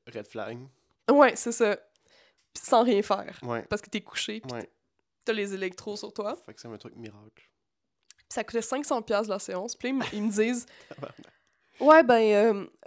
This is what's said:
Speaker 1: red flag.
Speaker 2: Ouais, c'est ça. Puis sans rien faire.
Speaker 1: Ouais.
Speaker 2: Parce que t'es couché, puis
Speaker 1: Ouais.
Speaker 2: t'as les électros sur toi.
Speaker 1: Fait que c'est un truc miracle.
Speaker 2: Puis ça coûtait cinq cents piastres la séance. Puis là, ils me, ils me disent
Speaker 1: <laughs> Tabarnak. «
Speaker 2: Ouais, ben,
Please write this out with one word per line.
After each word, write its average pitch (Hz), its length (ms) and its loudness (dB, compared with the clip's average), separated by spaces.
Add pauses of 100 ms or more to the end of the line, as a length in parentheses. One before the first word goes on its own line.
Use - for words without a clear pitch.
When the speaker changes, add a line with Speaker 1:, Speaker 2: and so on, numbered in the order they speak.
(140)
Speaker 1:
red 107 140 -12
flag. 110 320 -10 (520)
Speaker 2:
Ouais, 269 240 6
c'est - 160 -4
ça. 214 240 0 (760)
Puis - 100 -14
sans 233 200 4
rien 226 180 2
faire. - 420 -4
Speaker 1:
Ouais. 117 260 -6
Speaker 2:
Parce - 120 -4
que - 80 -20
t'es - 120 -6
couché, - 380 -10
puis 135 140 -14
Speaker 1:
Ouais. 113 160 -10 (560)
Speaker 2:
t'as 226 80 -2
les 202 200 -6
électros 190 440 -8
sur 208 160 -14
toi. 214 220 -8 (100)
Speaker 1:
Fait - 80 -20
que - 80 -20
c'est - 80 -18
un 107 80 -12
truc - 180 -20
miracle. 107 540 -20 (680)
Speaker 2:
Puis - 120 -20
ça 226 160 -6
coûtait 233 160 -4
cinq 262 240 -4
cents 254 160 -2
piastres 220 280 -2
la 190 100 -4
séance. 190 360 -8
Puis - 140 -6
là, 269 40 -2
ils 269 60 -2
me, 226 60 -4 (100)
ils 208 80 -6
me 214 80 -2
disent 233 340 0 (120)
Speaker 1:
<laughs> - 120 -20
Tabarnak. « - 440 -18 (460)
Speaker 2:
Ouais, 311 220 10
ben, 220 640 4 (200)